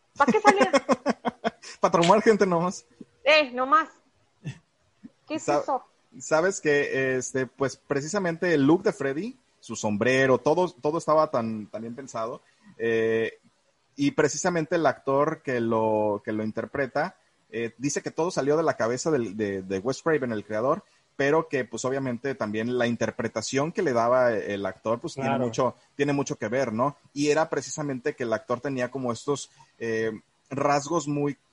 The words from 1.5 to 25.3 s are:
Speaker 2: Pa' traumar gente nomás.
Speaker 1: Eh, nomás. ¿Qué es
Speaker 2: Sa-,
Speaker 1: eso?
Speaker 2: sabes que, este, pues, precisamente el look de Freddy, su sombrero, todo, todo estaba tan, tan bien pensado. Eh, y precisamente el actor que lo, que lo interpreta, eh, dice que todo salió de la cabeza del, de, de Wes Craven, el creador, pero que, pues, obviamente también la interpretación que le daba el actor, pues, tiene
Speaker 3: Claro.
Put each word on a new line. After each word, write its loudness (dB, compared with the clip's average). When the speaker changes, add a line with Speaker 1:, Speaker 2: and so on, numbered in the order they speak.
Speaker 2:
Pa' 2
traumar 6
gente 4
nomás. -2
Speaker 1:
Eh, 4
nomás. 0
¿Qué -6
es -8
Speaker 2:
Sa-, 2
Speaker 1:
eso? -2
Speaker 2:
sabes 0
que, 2
este, -4
pues, -4
precisamente -2
el 4
look 6
de 2
Freddy, -6
su -12
sombrero, 4
todo, 2
todo -4
estaba 2
tan, -4
tan -12
bien -10
pensado. -8
Eh, 0
y 0
precisamente 0
el 2
actor 0
que -4
lo, 0
que -6
lo -4
interpreta, -4
eh, -6
dice -4
que -8
todo -2
salió 0
de 0
la 0
cabeza 0
del, -2
de, -2
de -4
Wes -4
Craven, 0
el -6
creador, -2
pero 2
que, -2
pues, -8
obviamente -4
también -2
la 2
interpretación -2
que -4
le 0
daba 4
el -4
actor, -4
pues, -10
tiene -4
Speaker 3:
Claro. 0